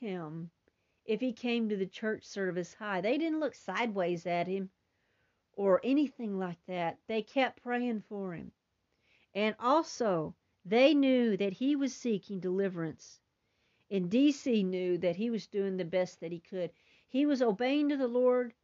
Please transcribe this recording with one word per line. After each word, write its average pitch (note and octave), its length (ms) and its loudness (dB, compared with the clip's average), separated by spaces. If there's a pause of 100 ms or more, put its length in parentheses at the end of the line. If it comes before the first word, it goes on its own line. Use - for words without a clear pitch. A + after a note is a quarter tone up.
him E3+ 500 -8 (540)
if G#3+ 160 -2
he B3+ 120 -2
came A#3 360 -2
to G#3 80 -2
the F#3+ 100 -2
church G#3+ 380 -6
service F3+ 500 -4
high. G#3 260 -4
They A3+ 160 2
didn't D#4 240 0
look C#4 140 -4
sideways F#3+ 720 -2
at F3 220 -2
him F#3+ 220 -4 (840)
or G3 320 4
anything B3 540 0
like F3+ 280 -6
that. F3 400 -4
They A3 160 -2
kept B3 400 -2
praying A#3+ 460 -2
for G3 260 -8
him. C#3 160 -12 (840)
And G#3 260 0
also, A3+ 720 0 (300)
they B3+ 300 6
knew B3+ 420 4
that G3+ 160 0
he C4+ 240 0
was C4+ 180 -2
seeking G3+ 460 -4
deliverance. F3+ 800 -4 (680)
And F#3 220 -2
D C#4 220 6
C A#3 320 2
knew F3+ 340 0
that F3 160 0
he A3 160 -2
was A3 160 -4
doing G3 300 -2
the F#3 80 -2
best F3+ 360 -2
that E3+ 120 -8
he E3+ 80 -8
could. F3+ 300 -6 (360)
He C4+ 180 0
was C#4+ 160 2
obeying C4 500 2
to D4 60 0
the C4 120 0
Lord B3 440 2 (120)